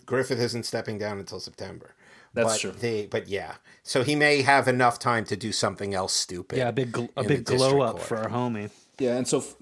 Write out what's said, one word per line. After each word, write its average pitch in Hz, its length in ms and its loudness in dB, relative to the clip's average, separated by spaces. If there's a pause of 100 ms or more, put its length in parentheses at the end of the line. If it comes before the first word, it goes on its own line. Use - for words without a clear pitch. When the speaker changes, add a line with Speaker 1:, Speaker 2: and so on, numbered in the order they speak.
Speaker 1:
Griffith 127 320 0
isn't 117 260 0
stepping 110 320 -4
down 104 220 -4
until 95 200 -10
September. 92 540 -14 (400)
Speaker 2:
That's 113 200 2
Speaker 1:
But 107 60 0
Speaker 2:
true. 98 120 -4
Speaker 1:
they, 104 340 -2
but 95 220 -4
yeah. 90 280 -4 (280)
So 131 200 0
he 147 120 2
may 147 260 6
have 131 260 6
enough 123 300 4
time 117 280 0
to 110 100 -4
do 104 160 -4
something 101 420 -2
else 95 200 -2
stupid - 440 -4
Speaker 3:
Yeah, 123 120 0
a - 20 0
big 120 220 -2
gl-, 120 220 -4
a 135 60 -2
Speaker 1:
in 113 60 -2
Speaker 3:
big 120 180 -2
Speaker 1:
the 104 100 0
Speaker 3:
glow 131 120 6
Speaker 1:
district 139 220 4
Speaker 3:
up 110 80 -4
Speaker 1:
court. - 100 -10
Speaker 3:
for 117 100 -4
our 110 120 -2
homie. 113 420 -2 (260)
Speaker 2:
Yeah, 123 200 2
and 127 100 -2
so 151 120 2
f- - 220 -8